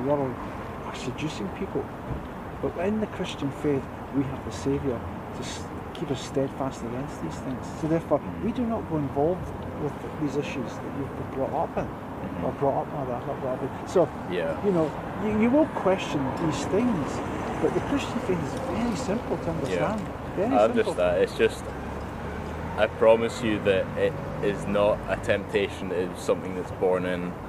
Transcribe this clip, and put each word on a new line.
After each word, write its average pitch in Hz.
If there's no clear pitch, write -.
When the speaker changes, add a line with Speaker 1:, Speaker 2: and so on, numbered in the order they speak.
Speaker 1:
world 135
are -
seducing 156
people. 160
But 139
in 214
the 208
Christian -
faith, 139
we 139
have 131
the 113
Saviour 139
to -
s-, -
keep 156
us 127
steadfast 135
against 123
these 160
things. 127
So 160
therefore, 160
Speaker 2:
Mm. 87
Speaker 1:
we 226
do 254
not 226
go 160
involved 147
with 143
these 143
issues 135
that -
you've 139
been -
brought 135
up -
in, 180
Speaker 2:
Mm-hmm. -
Speaker 1:
or 131
brought 135
up, 156
rather, 127
not 135
brought 127
up -
in. -
So, 170
Speaker 2:
Yeah. 82
Speaker 1:
you 202
know, 160
you, 214
you 240
will 302
question -
these 151
things, 196
but 156
the 180
Christian -
faith 175
is 131
very 226
simple 165
to 170
understand. 160
Speaker 2:
Yeah. -
Speaker 1:
Very 196
Speaker 2:
I 208
Speaker 1:
simple. 233
Speaker 2:
understand. 90
It's -
just, 113
I 107
promise 117
you 107
that 95
it 98
is 101
not 101
a 95
temptation. 98
It 90
is 87
something 92
that's 87
born 90
in, 90